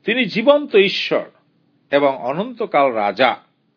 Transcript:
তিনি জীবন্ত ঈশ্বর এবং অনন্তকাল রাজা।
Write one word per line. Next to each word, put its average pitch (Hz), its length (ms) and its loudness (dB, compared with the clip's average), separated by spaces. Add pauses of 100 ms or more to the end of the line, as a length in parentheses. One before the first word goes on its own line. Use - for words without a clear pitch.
তিনি 240 200 0
জীবন্ত 269 500 0
ঈশ্বর 190 500 0 (680)
এবং 139 260 2
অনন্তকাল 160 760 -2
রাজা। 107 460 0 (400)